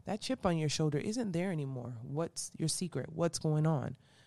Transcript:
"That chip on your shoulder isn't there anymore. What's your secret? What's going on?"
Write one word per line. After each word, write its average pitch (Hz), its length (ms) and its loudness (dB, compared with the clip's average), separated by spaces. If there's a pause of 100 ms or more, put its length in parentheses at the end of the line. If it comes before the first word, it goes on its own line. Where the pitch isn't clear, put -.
"That 214 160 -4
chip - 240 -2
on 170 140 4
your 156 100 4
shoulder 151 300 2
isn't 214 340 0
there 180 200 0
anymore. 135 500 -4
What's 143 560 -4
your 160 100 2
secret? - 460 -2
What's 165 240 2
going 151 280 4
on?" 143 300 2 (300)